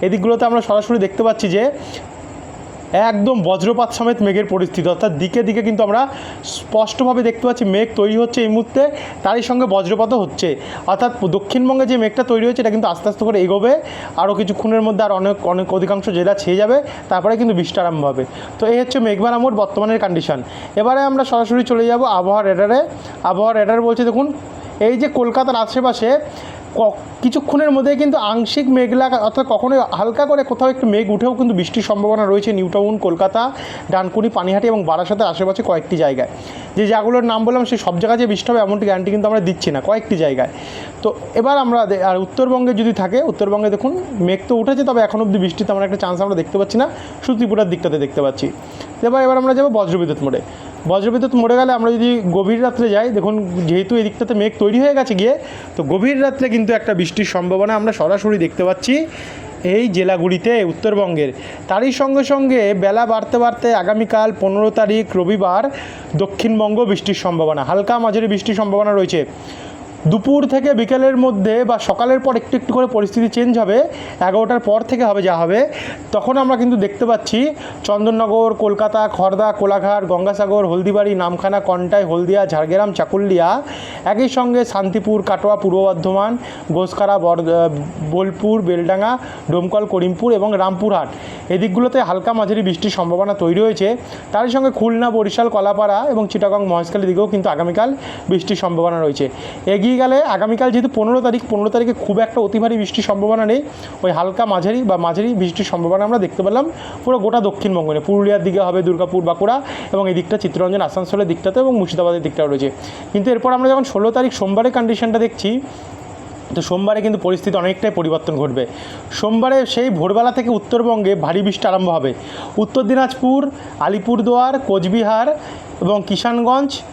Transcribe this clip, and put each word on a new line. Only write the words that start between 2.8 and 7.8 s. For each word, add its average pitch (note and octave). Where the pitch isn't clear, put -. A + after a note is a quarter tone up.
একদম G#3+
বজ্রপাত G3+
সমেত A#3
মেঘের G3+
পরিস্থিতি, F3+
অর্থাৎ F3
দিকে F3
দিকে A3
কিন্তু A3
আমরা A3+
স্পষ্টভাবে B3
দেখতে A#3
পাচ্ছি A#3+
মেঘ G3+